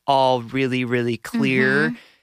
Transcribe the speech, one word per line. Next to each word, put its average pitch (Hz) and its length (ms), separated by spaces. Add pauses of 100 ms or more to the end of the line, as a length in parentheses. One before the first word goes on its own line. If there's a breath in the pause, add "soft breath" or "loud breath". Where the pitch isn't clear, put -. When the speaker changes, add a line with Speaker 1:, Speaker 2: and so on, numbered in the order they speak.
Speaker 1:
all 131 360
really, 127 420
really 120 320
clear 135 720
Speaker 2:
Mm-hmm. 240 60 (280 loud breath)